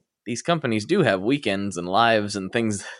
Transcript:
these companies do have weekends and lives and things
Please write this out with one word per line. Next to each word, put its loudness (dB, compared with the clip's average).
these -6
companies 0
do 2
have 2
weekends -2
and -6
lives 4
and -6
things -2